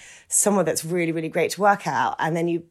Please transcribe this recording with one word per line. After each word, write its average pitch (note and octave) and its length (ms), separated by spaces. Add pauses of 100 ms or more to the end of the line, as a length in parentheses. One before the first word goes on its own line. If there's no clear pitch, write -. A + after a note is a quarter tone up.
(260)
someone G3 380
that's - 200
really, E3 280
really D#3+ 160
great D#3+ 240
to F3 80
work G3+ 260
out. B2+ 320
And D#3+ 180
then E3+ 120
you, E3+ 220